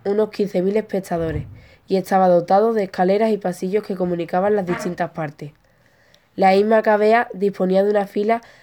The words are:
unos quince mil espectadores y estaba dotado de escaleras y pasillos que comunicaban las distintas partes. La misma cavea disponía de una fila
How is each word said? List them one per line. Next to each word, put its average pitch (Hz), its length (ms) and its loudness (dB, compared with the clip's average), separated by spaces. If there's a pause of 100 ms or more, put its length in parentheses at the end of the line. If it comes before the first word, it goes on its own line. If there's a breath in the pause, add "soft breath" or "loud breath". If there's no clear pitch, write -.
unos 208 260 0
quince 190 320 -2
mil 196 140 0
espectadores 170 720 -4 (420 soft breath)
y 190 80 0
estaba 185 320 2
dotado 190 440 2
de 208 120 -2
escaleras 196 460 0
y 208 80 -2
pasillos 190 460 -4
que 196 120 -8
comunicaban 180 580 -2
las 196 120 -2
distintas 175 440 -6
partes. 147 420 -10 (840 soft breath)
La 190 180 4
misma 214 280 4
cavea 220 540 2
disponía 190 500 0
de 208 60 0
una 202 160 0
fila 214 340 -2 (220 loud breath)